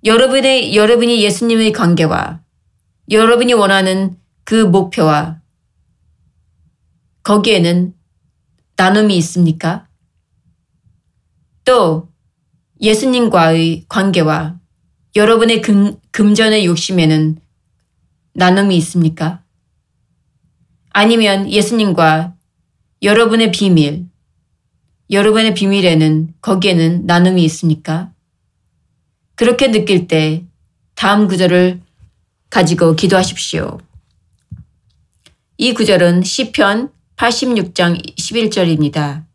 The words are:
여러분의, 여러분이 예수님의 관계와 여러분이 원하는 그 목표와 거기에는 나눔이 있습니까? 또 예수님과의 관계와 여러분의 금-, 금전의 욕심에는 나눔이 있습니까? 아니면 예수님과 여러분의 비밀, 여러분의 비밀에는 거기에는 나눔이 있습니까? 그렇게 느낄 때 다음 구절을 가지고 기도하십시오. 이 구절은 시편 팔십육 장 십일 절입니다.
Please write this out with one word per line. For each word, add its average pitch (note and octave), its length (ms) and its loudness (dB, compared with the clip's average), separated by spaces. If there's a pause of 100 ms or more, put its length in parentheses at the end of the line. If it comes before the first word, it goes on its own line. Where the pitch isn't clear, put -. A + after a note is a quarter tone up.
여러분의, B3 720 2
여러분이 A#3 460 2
예수님의 A3 520 0
관계와 E3+ 680 -2 (680)
여러분이 A#3 420 2
원하는 F#3+ 640 0 (260)
그 - 120 -4
목표와 F3 880 0 (1800)
거기에는 F#3 680 0 (840)
나눔이 G3+ 400 2
있습니까? E3 680 -2 (1800)
또 F3 440 0 (720)
예수님과의 F#3 1040 0
관계와 E3+ 680 -2 (580)
여러분의 A3+ 460 2
금-, G3+ 360 0 (120)
금전의 G#3+ 560 0
욕심에는 D#3+ 720 0 (960)
나눔이 F#3 440 2
있습니까? E3 680 -4 (1500)
아니면 G#3 600 0
예수님과 F3+ 840 0 (680)
여러분의 A3 480 2
비밀, F3 560 0 (1040)
여러분의 G#3+ 420 2
비밀에는 E3 880 0
거기에는 F3 640 0
나눔이 F3 400 2
있습니까? D#3+ 680 -4 (1200)
그렇게 B3 340 2
느낄 G#3 380 0
때 D#3 380 -2 (500)
다음 G#3 320 0
구절을 F3+ 540 0 (680)
가지고 E3 460 0
기도하십시오. F#3 840 -4 (1800)
이 B3 160 -2
구절은 F3+ 500 2
시편 A3 680 -4 (300)
팔십육 A#3 540 -2
장 F3 240 0 (180)
십일 A3 320 -4
절입니다. D3+ 840 -4